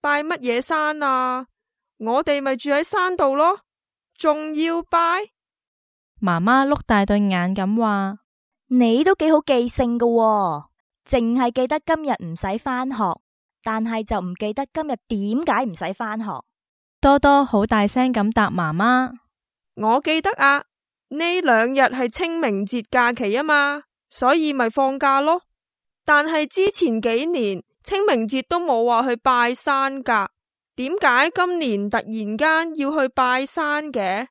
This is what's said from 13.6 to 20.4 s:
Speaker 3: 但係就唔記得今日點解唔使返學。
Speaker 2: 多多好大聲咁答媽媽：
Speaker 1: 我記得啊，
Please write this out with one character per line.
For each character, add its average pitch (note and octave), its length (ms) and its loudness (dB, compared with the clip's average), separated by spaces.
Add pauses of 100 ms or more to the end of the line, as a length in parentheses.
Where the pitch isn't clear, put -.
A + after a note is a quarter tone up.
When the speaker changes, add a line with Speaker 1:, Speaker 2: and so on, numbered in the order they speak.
Speaker 3:
但 A3 220 -2
係 A3+ 200 -4
就 G#3+ 160 -2
唔 F3+ 140 -8
記 G#3 180 -6
得 C4+ 200 -6
今 D#4 140 -4
日 C4 100 -4 (120)
點 A3 380 -2
解 B3 180 0
唔 F#3+ 100 -6
使 F3 200 -8
返 A3 240 -8
學。 A3 80 -8 (760)
Speaker 2:
多 C#4 180 6
多 C#4 260 6
好 G#3+ 220 2
大 G#3 180 2
聲 B3+ 300 0
咁 G#3+ 180 0
答 G#3+ 160 2
媽 E3 240 -2
媽： B3 400 0 (640)
Speaker 1:
我 A3+ 260 0
記 D#4+ 200 0
得 - 120 -2
啊， C#4 260 2 (500)